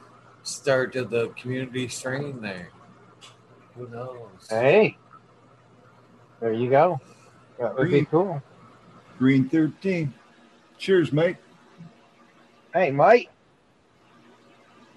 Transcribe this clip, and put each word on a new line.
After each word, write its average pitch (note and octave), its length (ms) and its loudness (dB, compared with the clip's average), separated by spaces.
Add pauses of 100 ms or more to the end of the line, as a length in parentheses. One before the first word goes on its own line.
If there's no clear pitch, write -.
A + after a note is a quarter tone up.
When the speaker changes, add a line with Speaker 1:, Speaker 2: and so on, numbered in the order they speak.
(440)
Speaker 1:
start C3 520 -2
of B2 140 -6
the A#2 200 -2
community B2+ 600 -8
strain C3+ 520 -8
there. F#2 280 -12 (1040)
Who A#2+ 140 -16
knows? A#2 600 -16
Speaker 2:
Hey, C#3 480 4 (1400)
there A2+ 140 -2
you A#2+ 160 -4
go. D3+ 320 2 (580)
That A2+ 160 -4
would C3 100 0
be F3 40 -2
Speaker 3:
Green. D3 160 2
Speaker 2:
cool. E3 380 -2 (760)
Speaker 3:
Green C3 320 2
thirteen. D#3+ 640 -2 (640)
Cheers, F3 340 2
mate. E3 260 0 (1400)
Speaker 2:
Hey, E3 180 2
Mike. F3+ 380 6 (1700)